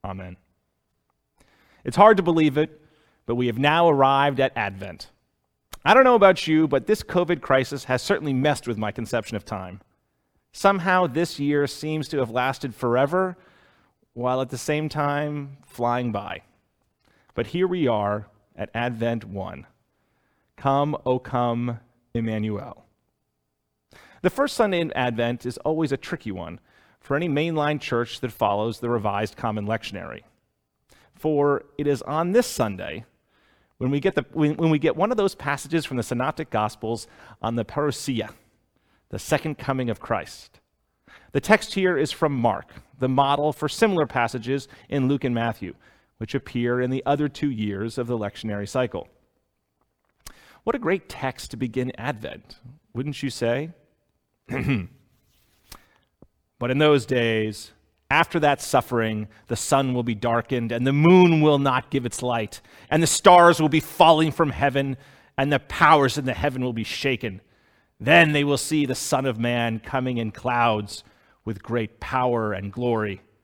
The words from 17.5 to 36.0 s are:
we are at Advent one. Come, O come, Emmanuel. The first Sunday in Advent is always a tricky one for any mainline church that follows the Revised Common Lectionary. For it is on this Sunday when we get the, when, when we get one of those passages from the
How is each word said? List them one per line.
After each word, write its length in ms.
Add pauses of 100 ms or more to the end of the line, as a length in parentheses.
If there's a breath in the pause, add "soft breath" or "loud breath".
we 180
are 420 (280)
at 160
Advent 520
one. 420 (880)
Come, 480
O 140
come, 600 (340)
Emmanuel. 720 (1400 soft breath)
The 80
first 240
Sunday 240
in 140
Advent 520
is 140
always 320
a 60
tricky 340
one 300 (400 soft breath)
for 160
any 120
mainline 520
church 400
that 100
follows 480
the 100
Revised 480
Common 300
Lectionary. 560 (960 soft breath)
For 480 (120)
it 120
is 140
on 280
this 160
Sunday 580 (760)
when 120
we 80
get 160
the, 180
when, 240
when 140
we 80
get 160
one 160
of 60
those 180
passages 500
from 120
the 80